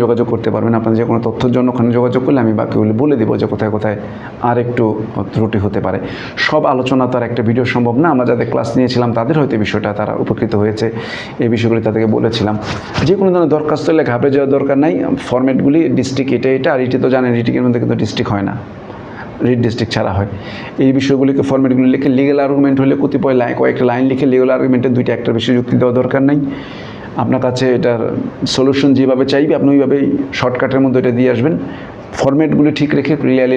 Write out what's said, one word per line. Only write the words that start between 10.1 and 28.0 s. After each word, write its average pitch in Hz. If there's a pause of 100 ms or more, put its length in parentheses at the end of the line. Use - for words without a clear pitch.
উপকৃত 110 (100)
হয়েছে, 107 (580)
এই 120
বিষয়গুলি 113
তাদেরকে 110
বলেছিলাম। 113 (540)
যে 185
কোনো 190
ধরনের 170
দরখাস্ত 151
হলে 160
ঘাবড়ে 127
যাওয়ার 139
দরকার 139
নাই, 165 (360)
ফরম্যাটগুলি 135 (180)
ডিস্ট্রিক্ট 131
এটা 127
এটা, 131
আর 131
রিটে 131
তো 131
জানেন 127
রিটিংয়ের 123
মধ্যে 120
কিন্তু 120
ডিস্ট্রিক্ট 113
হয় 101
না, 104 (960)
রিট 123
ডিস্ট্রিক্ট 113
ছাড়া 110
হয়। 101 (560)
এই 135
বিষয়গুলিকে 135
ফরম্যাটগুলি 131
লিখে 139 (100)
লিগ্যাল 143
আর্গুমেন্ট 139
হলে 139
কতিপয় 139
লাইন, 120
কয়েকটা 127
লাইন 127
লিখে 135
লিগ্যাল 127
আর্গুমেন্টের 127
দুইটা 120
একটা -
বেশি 113
যুক্তি 123
দেওয়া 123
দরকার 131
নাই। 143 (840)
আপনার 123
কাছে 123 (120)
এটার 117 (540)